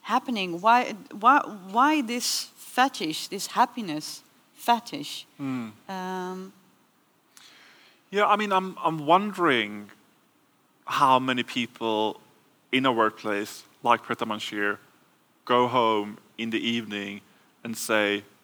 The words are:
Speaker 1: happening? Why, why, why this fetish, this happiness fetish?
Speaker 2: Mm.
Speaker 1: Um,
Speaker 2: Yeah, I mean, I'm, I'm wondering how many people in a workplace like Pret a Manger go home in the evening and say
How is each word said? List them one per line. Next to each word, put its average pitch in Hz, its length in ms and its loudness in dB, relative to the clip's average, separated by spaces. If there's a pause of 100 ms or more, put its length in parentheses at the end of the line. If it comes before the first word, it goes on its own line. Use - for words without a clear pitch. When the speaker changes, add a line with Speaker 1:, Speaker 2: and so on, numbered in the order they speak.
Speaker 1:
happening? 202 600 -2
Why, 233 320 4 (260)
why, 254 200 6 (320)
why 285 300 4
this - 540 -4
fetish, - 720 -2
this 196 200 -8
happiness 208 760 -2 (340)
fetish? - 720 -4 (140)
Speaker 2:
Mm. 127 320 -6 (180)
Speaker 1:
Um, 185 640 -8 (1600)
Speaker 2:
Yeah, 208 140 2
I 208 100 6
mean, 208 160 0
I'm, 190 320 0
I'm 160 220 0
wondering 143 840 2 (960)
how 131 340 4
many 127 240 0
people 110 760 -2 (520)
in 131 140 0
a 135 60 4
workplace 107 720 -2 (200)
like 120 200 2
Pret - 180 -6
a 117 40 -2
Manger 104 540 -4 (680)
go 123 220 4
home 110 500 0 (200)
in 113 120 -4
the 113 100 0
evening 104 640 -6 (420)
and 113 140 -8
say 104 460 0 (200)